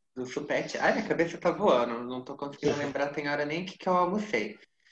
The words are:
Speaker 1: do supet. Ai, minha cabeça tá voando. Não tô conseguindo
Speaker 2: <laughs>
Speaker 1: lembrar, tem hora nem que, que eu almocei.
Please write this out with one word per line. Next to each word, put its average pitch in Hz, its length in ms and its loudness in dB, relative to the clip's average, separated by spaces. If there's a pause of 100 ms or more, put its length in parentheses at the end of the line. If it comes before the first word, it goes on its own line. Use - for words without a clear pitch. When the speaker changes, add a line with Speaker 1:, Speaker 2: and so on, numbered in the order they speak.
(160)
Speaker 1:
do 127 100 -4
supet. 143 520 -4
Ai, 175 160 4
minha 220 120 0
cabeça 165 320 0
tá 175 140 2
voando. 123 520 4
Não 127 200 -6
tô 143 120 -10
conseguindo 143 400 -2
Speaker 2:
<laughs> - 20 -2
Speaker 1:
lembrar, 143 300 -2
tem 147 200 -4
hora 147 160 0
nem 160 200 -2
que, - 140 -10
que - 100 -4
eu 180 80 4
almocei. 180 640 0 (340)